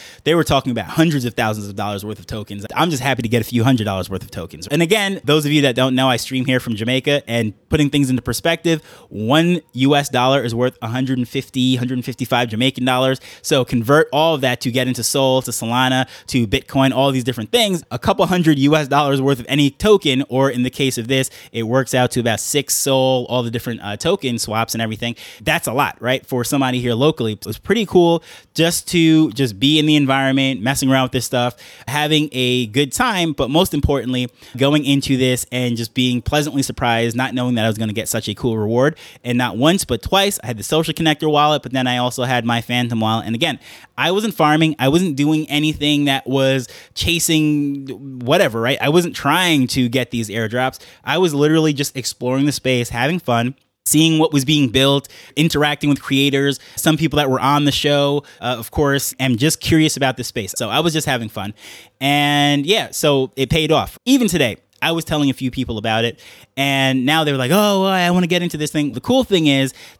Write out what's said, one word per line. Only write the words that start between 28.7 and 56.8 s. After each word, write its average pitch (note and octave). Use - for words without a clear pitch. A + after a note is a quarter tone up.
to D#3+
just A2+
be D3
in D3+
the D3+
environment, C3+
messing C3
around C3
with B2
this B2+
stuff, A#2+
having D3+
a B2
good C3
time, F#3
but C3+
most E3
importantly, B2+
going C#3+
into C3+
this B2+
and B2
just A2+
being B2+
pleasantly D3
surprised, A#2
not B2+
knowing B2
that A2
I A2+
was G#2+
gonna G#2+
get A2
such -
a G#2
cool A2+
reward. A#2+
And B2
not A#2
once, D#3+
but A#2
twice, G3
I -
had A#2
the G2+
Social D#3
Connector D#3
wallet, D3
but B2+
then B2+
I B2
also B2
had B2
my A#2
Phantom A#2+
wallet. A2
And A2
again, C#3+
I D3+
wasn't G#3
farming. D#3
I C3
wasn't D#3+
doing D3+
anything D3
that C3+
was C3+
chasing D3+
whatever, B2
right? B2
I C3+
wasn't E3+
trying D#3
to B2
get B2
these A2+
airdrops. A2+
I C#3
was F3+
literally D#3
just -
exploring B2+
the C#3+
space, B2
having B2+
fun, A#2+
seeing D#3+
what D#3
was C#3
being D3
built, C3+
interacting D3
with C#3
creators, C#3
some D#3